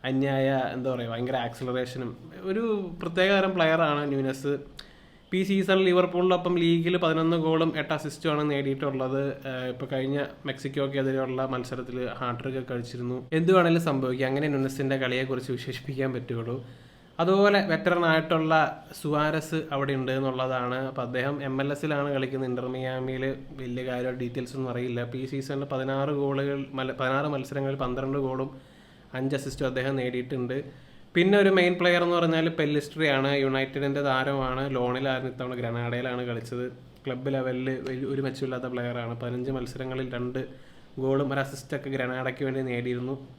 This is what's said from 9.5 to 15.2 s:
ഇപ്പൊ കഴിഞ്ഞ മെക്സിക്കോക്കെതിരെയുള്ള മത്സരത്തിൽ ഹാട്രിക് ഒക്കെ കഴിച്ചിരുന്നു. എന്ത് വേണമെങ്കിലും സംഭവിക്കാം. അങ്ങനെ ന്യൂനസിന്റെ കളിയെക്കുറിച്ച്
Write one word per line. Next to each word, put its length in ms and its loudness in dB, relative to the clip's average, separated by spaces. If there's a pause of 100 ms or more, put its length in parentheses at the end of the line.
ഇപ്പൊ 240 -6
കഴിഞ്ഞ 320 0 (220)
മെക്സിക്കോക്കെതിരെയുള്ള 1000 -2
മത്സരത്തിൽ 640 -4 (100)
ഹാട്രിക് 400 -4
ഒക്കെ 160 -6
കഴിച്ചിരുന്നു. 580 -6
എന്ത് 200 4
വേണമെങ്കിലും 320 6
സംഭവിക്കാം. 440 0
അങ്ങനെ 200 0
ന്യൂനസിന്റെ 480 0
കളിയെക്കുറിച്ച് 560 -2